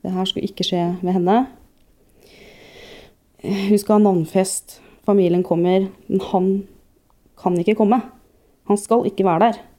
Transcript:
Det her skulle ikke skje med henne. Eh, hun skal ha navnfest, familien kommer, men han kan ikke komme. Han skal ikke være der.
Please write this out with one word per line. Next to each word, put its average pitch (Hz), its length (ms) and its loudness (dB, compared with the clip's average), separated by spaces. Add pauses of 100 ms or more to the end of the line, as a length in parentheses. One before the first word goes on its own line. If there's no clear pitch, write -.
Det 185 100 -6
her 185 120 -2
skulle - 260 -6
ikke - 160 -6
skje 175 160 -2 (180)
med 180 140 -2
henne. 196 320 2 (1900)
Eh, 196 320 -4
hun 202 80 4
skal 208 180 2
ha 208 140 4
navnfest, 185 680 -2 (280)
familien 180 360 2
kommer, 180 460 0 (180)
men 196 120 -2
han 190 480 -2 (720)
kan 180 160 -2
ikke 208 240 0
komme. 220 220 2 (680)
Han 202 100 2
skal 226 300 0
ikke - 180 -2
være 180 220 2
der. 214 140 -4 (180)